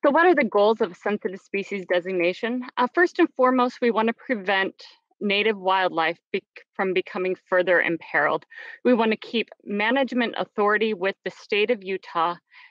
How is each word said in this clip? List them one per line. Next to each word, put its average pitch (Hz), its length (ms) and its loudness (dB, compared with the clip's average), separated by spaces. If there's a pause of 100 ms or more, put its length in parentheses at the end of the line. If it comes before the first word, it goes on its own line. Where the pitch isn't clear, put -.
So 294 80 4
what 311 140 4
are 359 100 6
the 277 100 2
goals 208 360 2
of 180 160 -4
sensitive 202 440 -6
species 196 440 -6
designation? 185 800 -2 (140)
Uh, 247 160 2
first 349 240 2
and 226 180 4
foremost, 254 460 2
we 240 80 2
want 220 180 0
to 226 60 -2
prevent 196 680 -4 (380)
native 208 380 0
wildlife 180 600 0 (140)
bec-, 196 100 -4 (300)
from 190 220 -2
becoming 185 420 -4 (140)
further 180 320 4
imperiled. 156 640 -2 (360)
We 247 120 4
want 226 160 0
to 214 80 -2
keep - 320 -6 (120)
management 233 760 -2
authority 208 560 0
with 196 280 -4
the 185 80 -8
state 208 400 -2
of 202 140 -2
Utah 175 520 -4 (340)